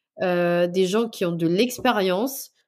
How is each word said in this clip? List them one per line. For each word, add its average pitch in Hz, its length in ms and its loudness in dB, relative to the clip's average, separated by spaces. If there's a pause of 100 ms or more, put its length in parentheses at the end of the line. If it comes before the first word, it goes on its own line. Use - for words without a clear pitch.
(220)
euh, 175 460 2
des 185 200 2
gens 226 200 0
qui 220 160 -6
ont 170 80 0
de 170 160 0
l'expérience, 208 1040 0 (180)